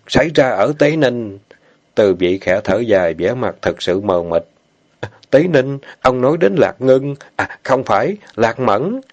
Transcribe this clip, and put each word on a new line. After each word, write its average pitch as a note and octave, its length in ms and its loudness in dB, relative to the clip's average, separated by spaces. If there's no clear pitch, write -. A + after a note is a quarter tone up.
xảy C#3 280 0
ra - 140 4
ở A2 300 0
Tế D3+ 160 2
Ninh. A#2+ 440 -2
Từ G2+ 180 4
vị F2+ 240 0
khẽ F#2+ 260 -2
thở G2 160 0
dài, F#2+ 340 0
vẻ E2+ 200 -2
mặt A2+ 280 -4
thật - 200 -4
sự F2+ 180 -2
mờ F#2 240 0
mịt. E2 220 -2
Tế C#3 140 4
Ninh, C#3 340 0
ông B2+ 200 0
nói C#3+ 180 2
đến G3 160 2
Lạc G2+ 240 2
Ngân, C3+ 360 2
à, - 280 -8
không C3 200 0
phải, B2 340 -2
Lạc A2+ 240 0
Mẫn. C3 420 0